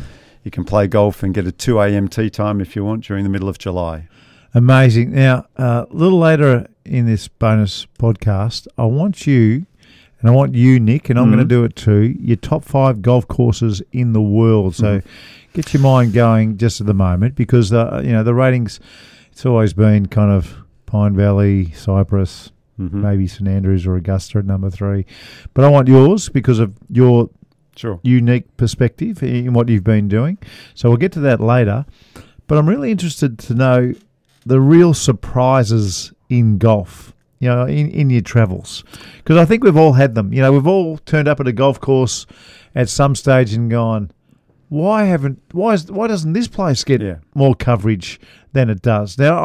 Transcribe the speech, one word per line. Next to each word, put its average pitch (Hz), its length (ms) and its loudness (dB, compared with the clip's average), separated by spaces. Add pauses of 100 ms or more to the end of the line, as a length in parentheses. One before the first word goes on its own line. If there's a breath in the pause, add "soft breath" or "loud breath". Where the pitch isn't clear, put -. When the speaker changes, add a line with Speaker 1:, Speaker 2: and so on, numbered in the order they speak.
(440 loud breath)
Speaker 1:
You - 80 -12
can 92 120 -8
play 101 220 0
golf 104 380 -2
and 95 100 -4
get 98 120 -4
a 92 60 -6
two 117 280 -2
A 101 80 0
M 101 180 -2
tee 110 240 -6
time 104 300 -4
if 92 160 -10
you 101 80 -6
want 110 200 -6
during 101 200 -6
the 98 60 -4
middle 95 180 -4
of 90 100 -10
July. 85 480 -8 (480 soft breath)
Speaker 2:
Amazing. 123 580 4
Now, 131 340 0 (100)
uh, 120 340 -2
a - 40 -18
little 180 240 2
later 151 480 2 (180)
in 123 220 -2
this 110 220 -2
bonus 107 580 -2 (120)
podcast, 107 680 -4 (120)
I 117 80 -2
want 156 400 -4
you, 131 400 2 (540 soft breath)
and 117 100 4
I - 20 6
want 131 220 2
you, 127 260 4
Nick, 113 300 0
and 123 80 2
I'm 120 120 4
gonna 110 140 4
Speaker 3:
Mm. 120 40 -4
Speaker 2:
do 120 160 2
it 113 120 -6
too, 110 440 0
your 117 160 -2
top - 280 -6
five 135 380 -2
golf 120 260 0
courses 113 540 -2 (100)
in 123 220 -2
the 110 80 2
world. 104 520 2
So 104 240 -2
Speaker 3:
Mm. 95 40 -8 (500 loud breath)
Speaker 2:
get - 220 -8
your 139 80 2
mind 127 320 4
going 110 420 2
just 107 240 -2
at 101 60 -6
the 104 80 2
moment 95 400 0
because, 113 380 0
uh, 117 320 -2
you 123 80 -2
know, 110 100 0
the 117 120 0
ratings, 127 460 -2 (500 loud breath)
it's - 140 -14
always 113 300 2
been 104 320 2
kind 104 260 0
of 95 220 -2 (320)
Pine 104 280 -2
Valley, 98 600 0
Cyprus, 98 760 -2 (300)
Speaker 3:
Mm-hmm. 95 220 -8
Speaker 2:
maybe 101 240 -2
St 98 220 -6
Andrews 95 380 -2
or 92 100 -2
Augusta 95 420 -4
at 98 80 -4
number 98 240 -4
three. 101 340 -4 (480 loud breath)
But 131 120 4
I 143 40 6
want 139 200 4
yours 139 400 6
because 123 300 0
of 107 140 -2 (180)
your 120 380 4 (480)
Speaker 1:
Sure. 101 260 -10
Speaker 2:
unique 123 540 0
perspective - 680 -4
in 123 300 -4
what 120 160 2
you've 107 160 0
been 107 240 0
doing. 127 300 -2 (360 loud breath)
So - 140 -2
we'll 120 100 4
get 180 140 -2
to 165 80 -8
that 131 200 0
later. 117 440 0 (640 loud breath)
But 151 100 0
I'm 151 100 2
really 254 220 -2
interested 151 500 -4
to - 140 -8
know 127 380 0 (540)
the 131 140 2
real 165 340 6
surprises 117 1160 -2 (180)
in 113 280 2
golf, 107 540 -2 (260)
you 123 100 -4
know, 123 180 0
in, 147 240 -2
in 143 200 0
your 120 120 2
travels. - 600 -2 (420 loud breath)
'Cause 160 120 4
I 170 80 6
think 220 200 0
we've 175 120 4
all 156 180 6
had 135 200 2
them. 107 180 -4
You 131 80 -2
know, 135 120 4
we've 139 140 2
all 170 380 -2
turned 151 240 -2
up 147 120 -2
at 139 80 -4
a 127 40 -4
golf 135 280 0
course 131 460 -2 (480 loud breath)
at 123 140 -2
some 139 260 0
stage 127 400 0
and 117 160 -4
gone, 113 400 -4 (580)
"Why 196 360 -2
haven't, 143 340 -2 (140)
why 208 220 -2
is, 170 160 -4
why 202 160 -6
doesn't 165 260 -4
this 226 160 -4
place - 360 -4
get 127 180 0
Speaker 1:
Yeah. 92 140 -8 (180)
Speaker 2:
more 139 200 2
coverage 107 640 -4 (320 soft breath)
than 127 180 0
it 101 120 -6
does?" 104 360 -4
Now, 147 260 2